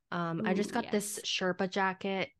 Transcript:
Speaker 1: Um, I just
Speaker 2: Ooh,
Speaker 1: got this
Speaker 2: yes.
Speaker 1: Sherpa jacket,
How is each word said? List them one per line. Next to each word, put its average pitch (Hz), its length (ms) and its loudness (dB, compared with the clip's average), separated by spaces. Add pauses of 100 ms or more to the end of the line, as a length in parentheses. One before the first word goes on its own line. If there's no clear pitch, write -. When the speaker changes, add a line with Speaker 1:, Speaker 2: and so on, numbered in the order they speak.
(120)
Speaker 1:
Um, 170 320 0
I 185 100 4
just 208 180 0
Speaker 2:
Ooh, - 20 -4
Speaker 1:
got 233 160 -2
this 202 280 0
Speaker 2:
yes. - 60 -12
Speaker 1:
Sherpa 185 460 0
jacket, 190 680 0